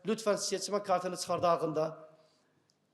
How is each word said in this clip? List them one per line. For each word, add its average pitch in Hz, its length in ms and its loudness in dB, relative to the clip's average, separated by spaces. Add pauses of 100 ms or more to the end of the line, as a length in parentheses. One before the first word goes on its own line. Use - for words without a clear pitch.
Lütfen 214 300 0
seçme 196 460 -2
kartını 180 340 0
çıkardığında 160 920 0 (840)